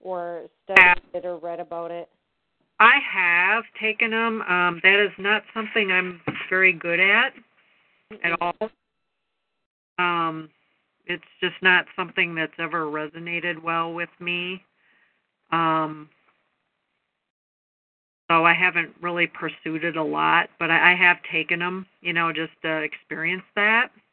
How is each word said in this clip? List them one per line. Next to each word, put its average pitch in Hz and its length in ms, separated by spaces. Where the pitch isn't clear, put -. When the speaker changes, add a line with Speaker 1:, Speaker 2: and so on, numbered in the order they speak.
Speaker 1:
or 175 440
studied 190 180
Speaker 2:
Yeah. - 360
Speaker 1:
it 170 60
or 180 140
read 170 220
about 170 300
it? 170 180
Speaker 2:
I 240 200
have 190 640
taken 220 340
'em. 226 280
Um, 180 420
that 196 160
is 202 180
not 208 340
something 214 380
I'm 180 300
very 185 240
good 170 280
at, 214 340
at 170 180
Speaker 1:
Mm-hmm. - 20
Speaker 2:
all. 175 280
Um, 165 520
it's 175 180
just 175 220
not 180 240
something 175 380
that's 160 240
ever 165 280
resonated 165 760
well 165 300
with 170 180
me. 175 440
Um, 160 580
so 165 140
I 170 100
haven't 170 460
really 175 260
pursued 160 580
it 165 120
a 160 60
lot, 156 560
but 165 120
I, 165 220
I - 20
have 180 300
taken 165 380
'em, 185 240
you 175 120
know, 165 200
just 156 200
to 160 200
experience 160 640
that. 220 340